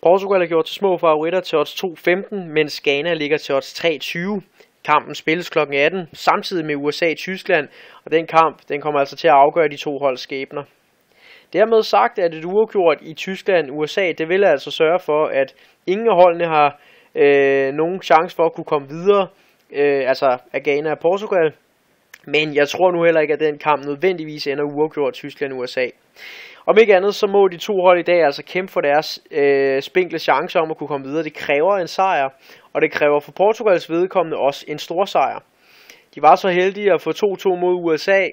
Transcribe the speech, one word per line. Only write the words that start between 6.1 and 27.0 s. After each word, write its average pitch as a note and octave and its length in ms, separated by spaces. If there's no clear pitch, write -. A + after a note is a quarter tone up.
samtidig F3 520
med D3+ 100
U C#3+ 160
S - 100
A E3 120
Tyskland, F3+ 540
og - 60
den D#3+ 160
kamp, D#3+ 300
den D3 120
kommer D3 180
altså C#3 160
til E3+ 120
at D#3 60
afgøre D3+ 360
de C#3+ 80
to C#3+ 200
holds C3 240
skæbner. C#3 420
Dermed A3 300
sagt, A3 360
at E3+ 140
et D#3+ 120
uafgjort F#3 560
i D#3+ 120
Tyskland, F3+ 580
U D3+ 140
S - 120
A, F#3 200
det D#3+ 120
vil F#3+ 140
altså D3+ 280
sørge D#3+ 280
for, D3+ 260
at C3+ 300
ingen G#3+ 220
af G3 60
holdene E3+ 300
har, D3+ 340
øh, C#3 580
nogen E3+ 280
chance E3+ 340
for E3 100
at E3 80
kunne E3 120
komme C#3+ 220
videre, F3+ 400
øh, C#3 360
altså C3 280
af C#3 100
Ghana D3+ 280
og D3 80
Portugal. F#3 540
Men D3+ 260
jeg D3 120
tror F3+ 240
nu E3+ 120
heller E3 180
ikke, D3+ 120
at C#3+ 60
den D3+ 180
kamp D3 280
nødvendigvis D3+ 600
ender C#3+ 160
uafgjort, D3 500
Tyskland C#3 400
U B2+ 120
S B2+ 120
A. B2+ 100
Om F3+ 120
ikke G#3+ 180
andet, G3 200